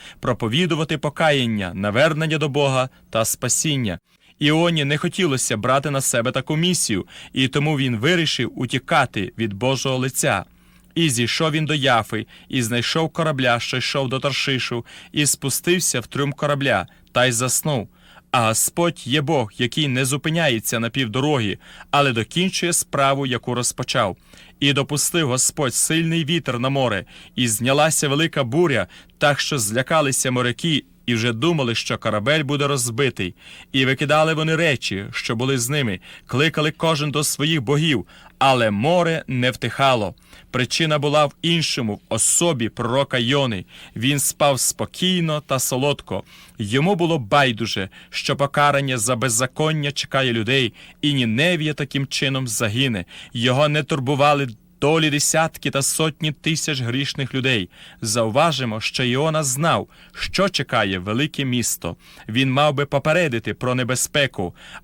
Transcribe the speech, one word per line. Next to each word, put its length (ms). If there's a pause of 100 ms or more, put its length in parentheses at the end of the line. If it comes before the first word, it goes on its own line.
(200)
проповідувати 800
покаяння, 760
навернення 640
до 100
Бога 400 (220)
та 140
спасіння. 720 (400)
Іоні 460
не 140
хотілося 580
брати 340
на 100
себе 300
таку 260
місію, 500 (260)
і 160
тому 300
він 180
вирішив 600
утікати 840
від 140
Божого 460
лиця. 460 (500)
І 160
зійшов 400
він 140
до 100
Яфи, 520 (220)
і 140
знайшов 500
корабля, 480
що 160
йшов 320
до 120
Таршишу, 640 (280)
і 140
спустився 720
в 60
трюм 260
корабля, 540 (260)
та 140
й 60
заснув. 560 (420)
А 180
Господь 580
є 140
Бог, 380
який 300
не 160
зупиняється 760
на 100
півдорогі, 680 (320)
але 220
докінчує 600
справу, 540
яку 280
розпочав. 640 (440)
І 120
допустив 560
Господь 460
сильний 500
вітер 340
на 100
море, 360 (320)
і 120
знялася 600
велика 360
буря, 420 (320)
так 220
що 180
злякалися 720
моряки, 540 (220)
і 80
вже 180
думали, 420
що 240
корабель 460
буде 220
розбитий. 680 (380)
І 120
викидали 500
вони 220
речі, 560
що 240
були 220
з 100
ними, 320 (260)
кликали 440
кожен 400
до 140
своїх 380
богів, 440 (320)
але 320
море 560
не 240
втихало. 640 (360)
Причина 480
була 280
в 60 (100)
іншому, 520
в 140
особі 600
пророка 500
Йони. 460 (320)
Він 220
спав 420
спокійно 800
та 180
солодко. 640 (360)
Йому 360
було 240
байдуже, 680 (220)
що 260
покарання 640
за 180
беззаконня 760
чекає 400
людей, 400 (300)
і 120
Ніневія 600
таким 320
чином 420
загине. 560 (280)
Його 360
не 140
турбували 680 (320)
долі 300
десятки 600
та 120
сотні 500
тисяч 480
грішних 540
людей. 360 (300)
Зауважимо, 800
що 240
Іона 400
знав, 440 (240)
що 360
чекає 500
велике 460
місто. 520 (320)
Він 240
мав 220
би 120
попередити 680
про 200
небезпеку, 800 (280)